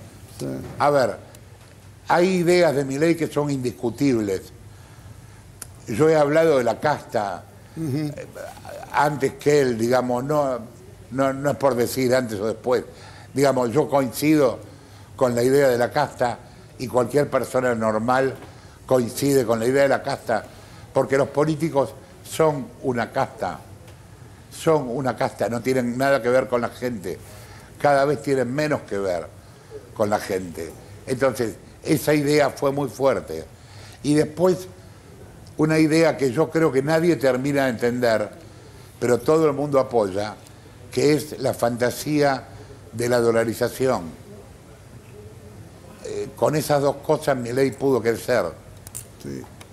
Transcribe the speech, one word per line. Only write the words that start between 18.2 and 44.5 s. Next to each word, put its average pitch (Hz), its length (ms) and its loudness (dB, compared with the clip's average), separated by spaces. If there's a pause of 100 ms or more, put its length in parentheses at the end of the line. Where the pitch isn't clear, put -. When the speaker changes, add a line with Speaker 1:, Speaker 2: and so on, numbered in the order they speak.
Speaker 2:
coincide 131 580 2
con 113 160 0
la 113 60 0
idea 135 180 4
de 139 40 4
la 120 140 0
casta, 117 420 -4 (480)
porque 135 240 0
los 135 120 2
políticos 143 600 0 (380)
son 147 380 0 (160)
una 117 300 -2
casta, 98 480 -4 (880)
son 151 380 0
una 123 280 -2
casta, 110 320 -2
no 117 120 -4
tienen 120 360 -2
nada 135 260 2
que 117 60 -2
ver 131 200 2
con 123 120 0
la 117 80 -2
gente, 98 500 -8 (600)
cada 139 240 4
vez 143 180 0
tienen 131 300 0
menos 147 300 -2
que 101 160 -8
ver 90 280 -4 (720)
con 107 140 0
la 107 80 2
gente. 87 540 -8 (340)
Entonces, 123 480 -2 (300)
esa 151 300 0
idea 147 360 2
fue 139 220 -2
muy 139 160 -2
fuerte. 98 560 -2 (580)
Y 143 120 0
después, 160 520 0 (880)
una 156 220 2
idea 156 380 4
que 139 160 0
yo 156 180 0
creo 160 220 2
que 135 100 2
nadie 160 340 2
termina 135 480 0
de 131 60 0
entender, 117 580 0 (720)
pero 120 180 2
todo 156 280 2
el 147 60 2
mundo 139 280 -2
apoya, 104 560 -2 (560)
que 139 220 4
es 120 260 -4
la 120 140 -2
fantasía 123 920 0 (480)
de 120 160 -4
la 123 120 4
dolarización. 117 840 0 (2000)